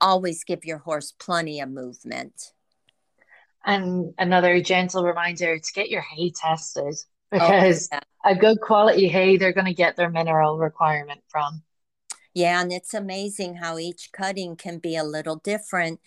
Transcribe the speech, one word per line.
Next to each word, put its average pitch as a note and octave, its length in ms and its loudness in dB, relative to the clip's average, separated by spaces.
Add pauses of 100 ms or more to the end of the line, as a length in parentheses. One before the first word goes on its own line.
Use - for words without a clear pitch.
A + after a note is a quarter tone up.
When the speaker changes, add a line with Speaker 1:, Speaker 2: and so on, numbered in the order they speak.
Speaker 1:
always F#3 440 2
give F3 200 -8
your D#3+ 140 -10
horse D3 400 -8
plenty D#3+ 420 -4
of C3+ 80 -8
movement. B2 840 -12 (1120)
Speaker 2:
And F3+ 540 -2
another F3+ 440 4
gentle F3+ 420 0
reminder E3+ 540 -2
to - 160 -12
get G#3 160 -4
your F#3+ 100 -4
hay D#3+ 300 -6
tested, D#3 640 -4 (360)
Speaker 1:
Oh, G3+ 80 0
Speaker 2:
because F3+ 540 4
Speaker 1:
yeah. C#3+ 80 -6 (240)
Speaker 2:
a G3 100 6
good G#3+ 260 4
quality G#3 480 4
hay, F#3 280 6
they're F#3 160 2
gonna F#3 220 0
get E3+ 220 2
their F3 140 0
mineral D#3+ 480 2
requirement D3+ 720 -2
from. D3+ 340 -6 (720)
Speaker 1:
Yeah, F3 280 2
and F3+ 100 -6
it's F3+ 220 -8
amazing G3 640 -8
how E3 220 -8
each E3+ 320 -10
cutting F#3+ 460 -8
can E3+ 220 -12
be E3 180 -6
a D#3 80 -2
little D#3 320 -6
different. F3+ 720 -4